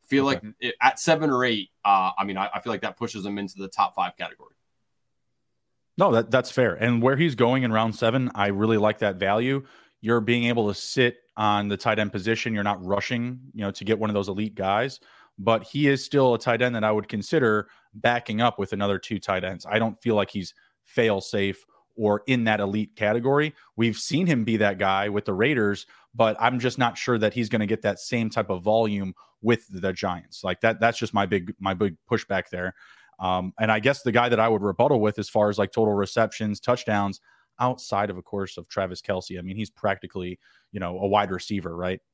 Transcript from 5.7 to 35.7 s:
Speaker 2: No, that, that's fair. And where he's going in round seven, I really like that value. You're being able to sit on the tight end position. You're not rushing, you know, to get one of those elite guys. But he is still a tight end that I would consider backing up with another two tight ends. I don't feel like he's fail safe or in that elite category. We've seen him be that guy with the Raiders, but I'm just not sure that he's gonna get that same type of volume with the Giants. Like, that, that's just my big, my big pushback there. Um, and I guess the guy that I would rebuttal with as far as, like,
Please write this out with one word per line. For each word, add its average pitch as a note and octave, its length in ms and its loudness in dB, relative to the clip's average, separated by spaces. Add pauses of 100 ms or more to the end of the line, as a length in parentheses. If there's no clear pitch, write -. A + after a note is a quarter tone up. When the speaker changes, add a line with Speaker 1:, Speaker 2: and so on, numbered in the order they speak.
Speaker 2:
No, F3+ 140 4
that, A2+ 180 2
that's B2+ 200 2
fair. A2+ 240 2
And A#2 280 2
where C3 140 4
he's D#3 180 0
going B2 300 2
in A#2 80 0
round A2 240 0
seven, B2 380 2
I G2+ 140 2
really G#2+ 280 2
like G#2+ 220 2
that G2+ 180 0
value. A#2 480 0 (360)
You're A#2 200 2
being A#2+ 240 2
able A#2 240 2
to G2+ 60 -2
sit - 440 0 (180)
on G#2 320 0
the G2+ 100 -2
tight A2 200 0
end G#2 140 0
position. A2 400 -2
You're G#2 100 -2
not G2 220 -2
rushing, A#2+ 560 -4 (140)
you A2 80 -8
know, G2 80 -2
to - 140 -12
get G#2 140 0
one G#2+ 120 -2
of G#2 40 -2
those G2+ 140 0
elite G#2 260 -4
guys. G#2 460 -2 (380)
But A2 260 2
he C#3+ 240 2
is C3+ 160 2
still C3 300 4
a A2+ 40 0
tight A#2+ 240 0
end B2 140 0
that G#2+ 80 0
I A2 80 2
would G#2+ 160 -2
consider A2 600 0 (260)
backing A#2 460 0
up A#2+ 180 2
with G2 140 -4
another G2+ 260 -2
two G#2 200 -6
tight F#2 260 -2
ends. F#2 240 -8
I G#2+ 100 2
don't A2+ 220 -2
feel A#2 140 0
like G2+ 160 2
he's F#2+ 240 -8 (300)
fail A2 360 0
safe G2 440 -4 (300)
or G#2 320 0
in B2 180 2
that G#2+ 160 2
elite G2+ 360 -2
category. B2+ 580 0 (220)
We've A2+ 200 0
seen E3+ 300 -2
him B2+ 180 2
be A2+ 140 0
that G2+ 200 2
guy G2 320 0
with G2+ 160 -4
the G2+ 80 -4
Raiders, G#2+ 520 0 (280)
but A2+ 260 2
I'm A#2+ 180 4
just A#2+ 200 -2
not A#2+ 180 0
sure A#2+ 220 0
that G#2+ 160 2
he's A2+ 160 -2
gonna A2 160 0
get G#2 160 -2
that G2+ 160 0
same A#2 320 -2
type G#2+ 200 -2
of F2+ 120 -4
volume G#2 520 0 (280)
with A2+ 260 2
the F#2+ 240 -6
Giants. F2 500 -6
Like, F#2 200 -4
that, A2+ 180 2
that's A#2 180 2
just A2+ 140 -6
my G2+ 140 2
big, F#2 320 -2
my F#2+ 160 -2
big F#2 220 -2 (140)
pushback G2 400 -2
there. F#2 240 -8 (440)
Um, F#2 400 -2
and A2 120 0
I A2 80 4
guess C3+ 240 0
the A#2+ 100 0
guy A#2+ 180 4
that A2 100 4
I A2+ 80 4
would G#2+ 140 2
rebuttal A#2 380 2
with G#2+ 180 0
as G#2 100 -6
far G#2 220 4
as, G2+ 80 -4
like, G2+ 140 0